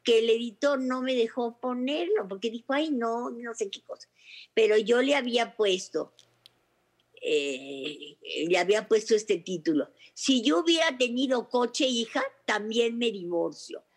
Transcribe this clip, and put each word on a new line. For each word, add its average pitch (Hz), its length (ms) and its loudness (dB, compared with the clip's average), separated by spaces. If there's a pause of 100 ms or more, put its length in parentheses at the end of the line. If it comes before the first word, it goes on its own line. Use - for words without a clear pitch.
que 226 160 8
el 226 100 4
editor 240 520 2
no 254 200 -2
me 262 140 0
dejó 233 460 0
ponerlo, 277 680 -2
porque 196 220 -6
dijo, 233 240 -6
"Ay, 311 180 0
no, 233 380 -2
no 233 260 -10
sé 202 140 -4
qué - 140 -14
cosa". - 260 -16 (440)
Pero 214 240 4
yo 226 240 4
le 277 140 4
había 240 400 -2
puesto, 185 580 -2 (1080)
eh, 139 960 -6 (320)
le 180 80 2
había 202 320 2
puesto 220 260 2
este 208 220 0
título, 165 520 -2 (240)
si 254 300 0
yo 302 160 2
hubiera 320 380 0
tenido 247 520 0
coche, 247 380 0
hija, 233 360 -2 (220)
también 226 520 -2
me 233 140 -2
divorcio. 170 720 -6 (140)